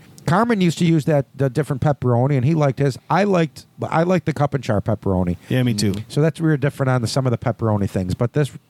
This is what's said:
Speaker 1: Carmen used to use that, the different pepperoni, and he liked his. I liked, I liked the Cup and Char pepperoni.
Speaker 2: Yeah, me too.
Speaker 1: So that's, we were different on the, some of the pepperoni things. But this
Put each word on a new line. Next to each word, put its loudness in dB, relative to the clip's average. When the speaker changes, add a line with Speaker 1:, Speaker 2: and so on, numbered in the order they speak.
Speaker 1:
Carmen 2
used 0
to 0
use 2
that, 0
the -2
different -4
pepperoni, 0
and 0
he 2
liked 0
his. 0
I 2
liked, -2
I 0
liked 0
the -2
Cup -2
and -4
Char 0
pepperoni. 0
Speaker 2:
Yeah, 0
me 0
too. 0
Speaker 1:
So -2
that's, 0
we 0
were 2
different -2
on 0
the, -2
some -2
of 0
the 0
pepperoni 0
things. -2
But -2
this 0